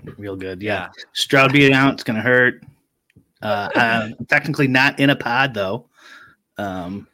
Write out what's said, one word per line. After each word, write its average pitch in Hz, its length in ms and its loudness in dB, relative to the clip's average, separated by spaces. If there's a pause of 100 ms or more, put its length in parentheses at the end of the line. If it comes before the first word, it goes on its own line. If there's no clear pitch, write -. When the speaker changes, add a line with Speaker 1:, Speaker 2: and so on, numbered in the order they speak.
(180)
Speaker 1:
Real 101 200 -12
good. 95 240 -12
Yeah. 101 220 -6 (140)
Speaker 2:
Yeah. - 60 -20 (100)
Speaker 1:
Stroud 135 380 2
being 139 220 6
out, 135 200 4
it's - 100 -10
gonna 110 180 -4
hurt. 123 420 2 (800)
Uh, 104 300 -4
Speaker 2:
<laughs> - 40 -4
Speaker 1:
I'm 113 520 0
technically 147 400 0
not 131 320 2
in 139 100 4
a 139 60 4
pod 127 380 -2
though. 101 360 -6 (680)
Um, 95 560 -8